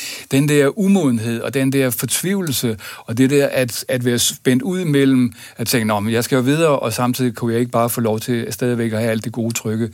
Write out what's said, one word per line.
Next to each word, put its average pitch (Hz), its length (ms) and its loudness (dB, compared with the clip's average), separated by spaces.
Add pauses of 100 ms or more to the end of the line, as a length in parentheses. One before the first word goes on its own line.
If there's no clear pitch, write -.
(300)
Den 143 180 2
der 147 300 4
umodenhed 131 600 2
og 117 140 -6
den 135 180 2
der 135 180 2
fortvivlelse, 135 880 -2 (300)
og 113 120 -2
det 131 120 4
der 143 180 4
at, 127 400 -2
at 127 160 -2
være 120 140 2
spændt 127 440 0
ud 185 180 -2
imellem, 135 520 2 (240)
at 117 100 -6
tænke, 113 200 0
"Nå, 107 140 0
men 110 120 -2
jeg 117 120 0
skal 139 120 0
jo 127 60 2
videre, 147 360 2
og 117 140 -4
samtidig 123 420 -2
kunne 117 180 -4
jeg 117 80 0
ikke 120 120 -2
bare 117 180 2
få 123 100 -4
lov 110 200 0
til 117 320 -4
stadigvæk 117 400 -2
at 107 60 -2
have 113 120 0
alt 113 140 -2
det 110 80 -6
gode 117 220 -4
trygge." 110 400 -4